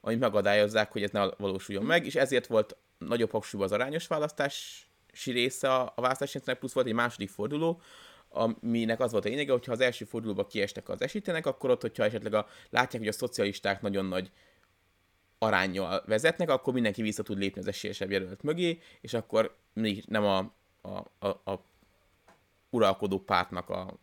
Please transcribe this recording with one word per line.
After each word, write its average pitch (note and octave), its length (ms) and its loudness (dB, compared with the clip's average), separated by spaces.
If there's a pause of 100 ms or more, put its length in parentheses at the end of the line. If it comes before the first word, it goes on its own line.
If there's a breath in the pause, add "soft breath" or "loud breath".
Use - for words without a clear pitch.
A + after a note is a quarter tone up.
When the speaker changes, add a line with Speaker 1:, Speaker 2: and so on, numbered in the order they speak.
Speaker 1:
amik A2+ 180 -2
megadályozzák, G#2 720 2
hogy G2+ 120 -2
ez G2+ 60 -2
ne G2+ 160 2 (120)
valósuljon G2 460 -4
Speaker 2:
Mhm. C#3+ 100 0
Speaker 1:
meg, E3+ 120 4
és - 100 -6
ezért B2+ 320 2
volt A2 300 2 (200)
nagyobb A2+ 340 0
hangsúlyban G2 400 -2
az G#2 40 2
arányos C#3 320 -2
választási - 1200 -6
része C3 420 2
a, B2+ 220 0
a B2 60 -2
választási C3 320 0
rendszernek, C3 280 -4
plusz C3+ 120 -8
volt C3 140 2
egy A2 60 0
második A#2 360 0
forduló, D#3 520 -2 (480 loud breath)
aminek A2+ 680 0
az B2 120 2
volt G#2+ 140 0
a G#2+ 40 2
lényege, C#3 220 0
hogyha B2 200 0
az A#2 80 -2
első B2 260 0
fordulóba G#2+ 420 -4
kiestek - 420 -4
az F#2 120 -4
esélytelenek, E3 440 -4
akkor C3 240 -2
ott, B2 120 4
hogyha A#2 220 -2
esetleg G#2+ 300 0
a, G#2 140 2 (220 loud breath)
látják, A#2+ 320 2
hogy G#2+ 100 -2
a - 40 -6
szocialisták G2+ 680 -2
nagyon G2 240 -2
nagy F#2 260 -4 (1040 soft breath)
aránnyal F#2+ 680 0
vezetnek, D#3+ 440 2
akkor C3 240 2
mindenki A#2 280 0
vissza G#2+ 220 -2
tud G2+ 140 -4
lépni G2 240 -4
az F#2+ 60 -6
esélyesebb G2 440 -6
jelölt F#2+ 320 -4
mögé, E3 360 -2 (220 loud breath)
és - 120 -8
akkor A2 420 0 (180)
még G#2+ 340 -2
nem G#2 160 0
a, G2 140 4 (440)
a, G2 460 -8
a, G2 240 -4
a F#2 140 -6 (1040)
uralkodó G2 500 4
pártnak F2+ 500 0
a F#2 340 -6